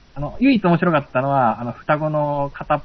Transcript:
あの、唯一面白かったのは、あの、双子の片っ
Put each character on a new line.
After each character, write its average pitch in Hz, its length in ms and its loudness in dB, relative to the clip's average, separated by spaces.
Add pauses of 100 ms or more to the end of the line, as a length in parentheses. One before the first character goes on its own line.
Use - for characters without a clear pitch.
(160)
あ - 40 -12
の、 143 200 -8
唯 262 160 4
一 202 100 0
面 170 140 4
白 180 120 0
か 156 60 4
っ 139 140 -4
た 127 100 0
の 139 80 0
は、 120 320 2
あ - 20 -10
の、 120 100 -6
双 151 260 -2
子 156 100 -2
の 143 460 -2
片 - 220 -2
っ 143 80 -6